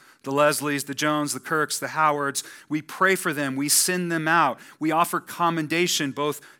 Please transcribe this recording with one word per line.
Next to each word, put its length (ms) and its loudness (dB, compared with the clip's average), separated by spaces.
the 80 -8
Leslies, 540 2
the 100 -8
Jones, 380 0
the 80 -6
Kirks, 380 -2
the 100 -8
Howards. 560 0
We 140 -2
pray 340 2
for 160 -2
them. 240 -2
We 140 -2
send 420 0
them 160 -2
out. 320 4
We 120 -2
offer 280 2
commendation 960 -2
both 300 -4